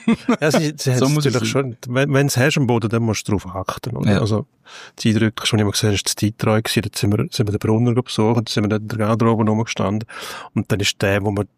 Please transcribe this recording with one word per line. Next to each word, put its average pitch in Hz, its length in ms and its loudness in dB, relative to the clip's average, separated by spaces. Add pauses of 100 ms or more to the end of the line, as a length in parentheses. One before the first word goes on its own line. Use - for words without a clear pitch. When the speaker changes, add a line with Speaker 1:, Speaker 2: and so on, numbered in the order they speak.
(360)
Speaker 1:
<laughs> - 40 -20
Ja, 156 120 2
sie, 156 240 2
sie 131 180 0
Speaker 2:
So 127 120 2
Speaker 1:
haben's 135 80 2
Speaker 2:
muss 147 120 2
es 120 80 2
Speaker 1:
natürlich 113 180 0
Speaker 2:
sein. 131 320 -2
Speaker 1:
schon. 123 100 -6
Wenn, 139 200 2
wenn's 139 220 2
hast 135 200 2
am 143 100 2
Boden, 113 220 2
dann 113 140 0
musst 110 260 -2
du 110 40 0
drauf 95 220 -2
achten, - 420 -8
oder? - 160 2
Speaker 2:
Ja. 95 80 4
Speaker 1:
Also, 107 260 -2 (540)
die 113 100 2
Eindrücke, 107 320 0
die - 40 -6 (100)
ich 107 40 4
immer 104 120 2
gesehen - 160 0
habe, 104 80 2
ist - 100 -4
das - 80 -2
Zeitreue 107 480 0
gewesen. 110 200 -2
Dort 113 140 -8
sind 101 220 0
wir, 113 120 -2
sind 107 180 -2
wir 101 40 -2
den 104 60 -2
Brunnen 113 360 2
besucht 113 440 0
und 110 100 -2
sind 107 160 0
wir 104 40 0
dort 107 140 0
in 107 60 -12
der 107 100 -4
Garderobe 110 460 2
rumgestanden. 110 640 -2 (460)
Und 110 160 -2
dann 107 100 0
ist - 220 -6
der, 101 220 2
wo 107 80 0
wir, 101 120 -2 (140)